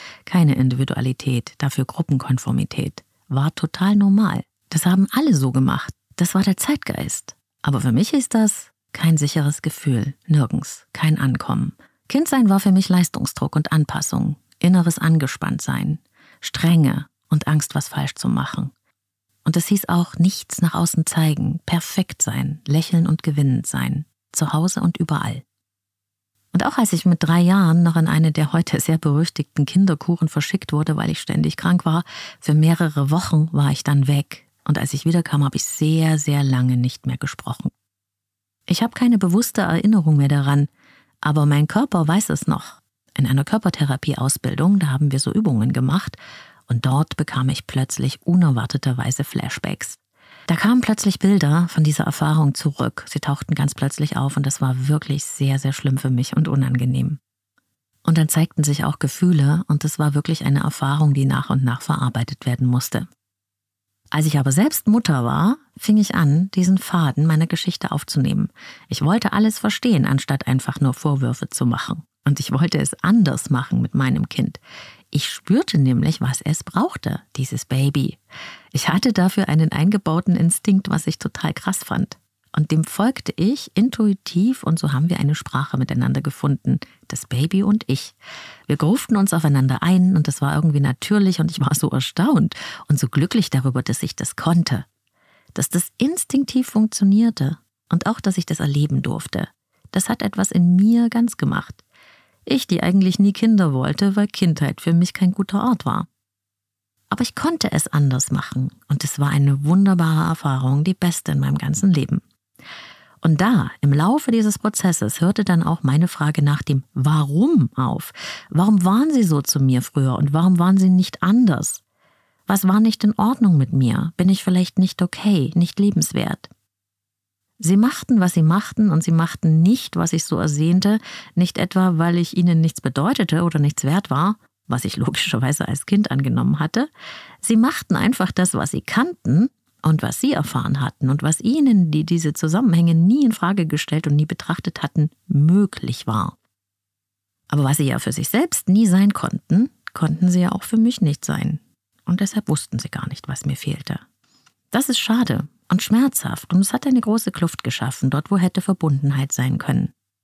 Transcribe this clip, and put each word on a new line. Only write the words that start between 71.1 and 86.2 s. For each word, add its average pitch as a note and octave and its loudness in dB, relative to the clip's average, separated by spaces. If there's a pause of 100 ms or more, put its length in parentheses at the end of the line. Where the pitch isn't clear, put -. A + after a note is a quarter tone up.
zu - -2
machen. - -4 (180)
Und C#3+ 0
ich - -8
wollte D3 0
es C#3 -4
anders F3+ 0
machen B2 -2
mit - -4
meinem C3 -2
Kind. - -4 (520)
Ich - -2
spürte - -2
nämlich, C3 2
was C3 -2
es D#3 -4
brauchte, - -4 (140)
dieses C3 -6
Baby. C3+ -2 (540)
Ich - -4
hatte G#3+ 2
dafür F#3 0
einen D#3 2
eingebauten F3 0
Instinkt, F#3+ 0
was - -2
ich - -4
total - -6
krass - -6
fand. - -6 (340)
Und D3+ -2
dem D#3+ 2
folgte - -4
ich A3+ -2
intuitiv G#3+ 0
und D#3+ 0
so C#3+ -2
haben D3+ 0
wir - -2
eine D3 2
Sprache - -4
miteinander C3 -2